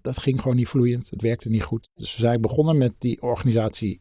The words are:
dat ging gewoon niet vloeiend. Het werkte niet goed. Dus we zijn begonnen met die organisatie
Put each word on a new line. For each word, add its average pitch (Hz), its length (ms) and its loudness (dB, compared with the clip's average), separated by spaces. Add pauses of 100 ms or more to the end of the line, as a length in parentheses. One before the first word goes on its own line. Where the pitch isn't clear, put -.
dat 127 180 -6
ging 135 220 0
gewoon 127 160 0
niet 123 120 2
vloeiend. 123 420 0
Het 101 120 -8
werkte 117 260 -2
niet 110 140 2
goed. - 320 -6
Dus - 200 -8
we 113 60 -8
zijn 117 200 2
begonnen 151 380 2
met 123 200 4
die - 240 -4
organisatie 113 800 0